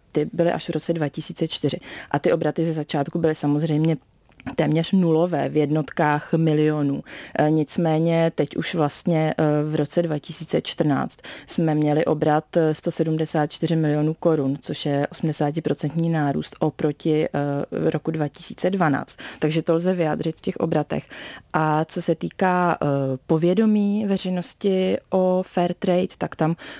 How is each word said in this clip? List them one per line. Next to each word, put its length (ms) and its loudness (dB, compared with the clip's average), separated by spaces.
ty 200 0
byly 200 2
až 160 -4
v 40 -4
roce 200 -2
dva 160 0
tisíce 400 -6
čtyři. 320 -2
A 80 0
ty 140 2
obraty 320 0
ze 80 -2
začátku 460 -4
byly 160 2
samozřejmě 640 2
téměř 380 0
nulové 560 2
v 80 -2
jednotkách 760 0
milionů. 680 2
E, 120 4
nicméně 840 2
teď 220 -2
už 180 -4
vlastně, 640 0
e, 260 2
v 100 -4
roce 280 0
dva 160 -2
tisíce 420 -4
čtrnáct 580 -2
jsme 280 0
měli 300 2
obrat, 520 0
e, 180 2
sto 160 -6
sedmdesát 640 -2
čtyři 240 -2
milionů 380 2
korun, 460 2
což 260 -8
je 240 0
osmdesátiprocentní 960 -2
nárůst 500 -2
oproti, 640 0
e, 60 -4
roku 200 -4
dva 180 -2
tisíce 420 -6
dvanáct. 460 0
Takže 240 0
to 120 2
lze 200 0
vyjádřit 420 -2
v 40 -20
těch 160 -6
obratech. 500 -2
A 320 2
co 180 -6
se 120 2
týká, 680 2
e, 40 0
povědomí 800 2
veřejnosti 920 0
o 360 2
fair 280 0
trade, 440 0
tak 180 -4
tam 200 2